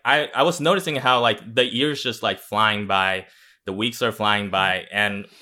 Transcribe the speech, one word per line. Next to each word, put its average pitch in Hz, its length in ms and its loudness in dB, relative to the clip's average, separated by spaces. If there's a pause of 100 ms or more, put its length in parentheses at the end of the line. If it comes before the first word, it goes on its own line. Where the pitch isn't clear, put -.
I, 143 280 2
I 131 100 2
was 170 180 2
noticing 165 340 0
how, 127 240 2
like, 113 200 2 (140)
the 123 120 4
years 135 360 -2
just, 117 220 -6
like, 101 160 -2
flying 104 480 0
by, 95 380 0 (400)
the 98 80 -6
weeks 117 280 -4
are 117 120 0
flying 104 360 0
by, 95 420 0
and 101 340 -2 (160)